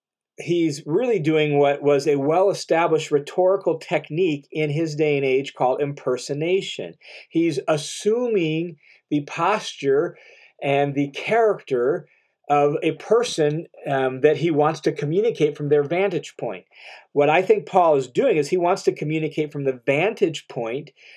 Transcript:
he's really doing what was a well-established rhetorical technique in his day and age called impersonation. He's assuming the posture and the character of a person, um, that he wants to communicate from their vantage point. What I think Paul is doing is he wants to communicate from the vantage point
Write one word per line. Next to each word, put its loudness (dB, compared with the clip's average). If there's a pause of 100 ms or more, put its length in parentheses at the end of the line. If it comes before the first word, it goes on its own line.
(400)
he's -2
really 0
doing 2
what 2
was 2
a 4
well-established 0
rhetorical 0
technique -4
in -2
his -4
day 2
and -2
age 0
called 0
impersonation. -4 (340)
He's 0
assuming -2 (300)
the 0
posture -2 (440)
and 0
the -2
character 0 (420)
of 2
a 0
person, 0 (200)
um, -2
that 4
he 0
wants 2
to 0
communicate 0
from -4
their 4
vantage -2
point. -10 (480)
What 4
I 4
think 2
Paul 4
is 0
doing 2
is -2
he 0
wants 0
to 2
communicate -4
from -6
the -2
vantage 0
point -8 (260)